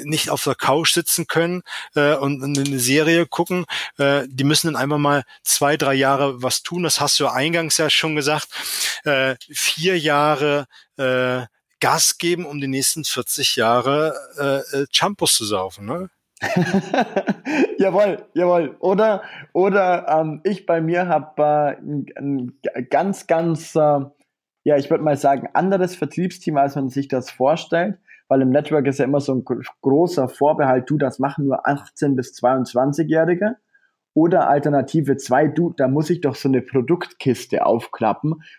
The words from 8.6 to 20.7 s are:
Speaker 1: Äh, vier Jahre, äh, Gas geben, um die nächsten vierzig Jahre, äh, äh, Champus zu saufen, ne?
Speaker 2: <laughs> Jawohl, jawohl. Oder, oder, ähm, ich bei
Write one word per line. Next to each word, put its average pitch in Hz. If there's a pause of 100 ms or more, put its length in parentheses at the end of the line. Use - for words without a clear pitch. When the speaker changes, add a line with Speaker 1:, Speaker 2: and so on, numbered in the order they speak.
Speaker 1:
Äh, 135 (160)
vier 170
Jahre, 147 (320)
äh, 127 (380)
Gas -
geben, 170
um 147
die 139
nächsten 135
vierzig -
Jahre, 131 (240)
äh, 139
äh, 139
Champus 180
zu 113
saufen, 101
ne? 175 (320)
Speaker 2:
<laughs> -
Jawohl, 190 (100)
jawohl. 175
Oder, 196 (300)
oder, 180
ähm, 156
ich 202
bei 165